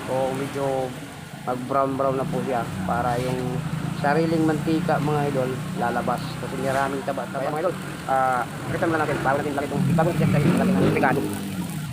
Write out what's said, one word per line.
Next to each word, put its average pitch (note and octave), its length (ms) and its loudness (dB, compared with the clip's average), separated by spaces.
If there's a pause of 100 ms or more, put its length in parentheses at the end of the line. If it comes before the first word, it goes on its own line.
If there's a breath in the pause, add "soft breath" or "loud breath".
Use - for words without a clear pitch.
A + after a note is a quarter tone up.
(120)
o C3 240 0
medyo C3+ 520 -2 (600)
mag-brown-brown C3 720 0
na C3 80 -2
po B2 160 -2
siya B2 200 0 (240)
para A#2+ 320 0
yung B2+ 400 -2 (460)
sariling D#3+ 400 4
mantika, D#3 560 2
mga C#3+ 320 2
idol, B2+ 160 0 (320)
lalabas. A#2+ 400 0 (160)
Kasi B2 240 -6
maraming C3+ 460 0
taba. C3+ 240 -4
Kaya, C#3 180 -2
mga D3+ 160 -2
idol, E3 100 0 (300)
ah, B2+ 400 2 (240)
pakipsan E3+ 220 0
muna D#3+ 100 2
natin C#3+ 240 0
bago C3+ 160 2
natin D3 160 -2
ilagay C#3+ 160 -2
itong, C#3+ 100 2 (140)
bago D#3+ 160 6
natin - 80 -2
siya - 80 4
gisahin, D3 240 4
ilagay - 240 4
natin - 160 4
ricado. C3 280 2 (720)